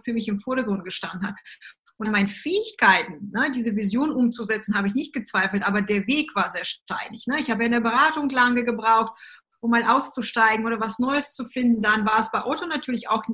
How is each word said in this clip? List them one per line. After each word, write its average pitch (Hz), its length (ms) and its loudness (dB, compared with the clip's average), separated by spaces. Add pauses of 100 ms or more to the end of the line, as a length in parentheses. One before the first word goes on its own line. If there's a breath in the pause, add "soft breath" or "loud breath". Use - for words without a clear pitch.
für 233 80 -4
mich 226 160 -2
im 202 100 -2
Vordergrund 208 460 -2
gestanden 185 420 -8
hat. 196 80 -8 (600 soft breath)
Und 214 160 -4
meine 196 160 4
Fähigkeiten, 190 1040 0
ne, 277 200 0
diese 233 220 -2
Vision 220 380 0
umzusetzen, 220 640 0
habe 196 100 2
ich 202 80 0
nicht 285 180 -4
gezweifelt, 196 540 -2
aber 202 160 2
der 202 240 0
Weg 294 300 0
war 180 160 0
sehr 175 120 -6
steinig, - 640 -8
ne? 285 140 -2
Ich - 100 -2
habe 220 140 0
in 233 80 2
der 240 80 2
Beratung 277 500 2
lange 247 340 4
gebraucht, 226 540 2 (420 soft breath)
um 233 100 -2
mal 233 140 4
auszusteigen 220 840 2
oder 226 120 -2
was 214 200 -2
Neues 277 340 0
zu 247 140 -8
finden. 240 340 2
Dann 214 240 2
war 220 160 4
es 220 100 -2
bei 196 140 -2
Otto 311 220 -4
natürlich 254 420 -4
auch 220 140 0 (100)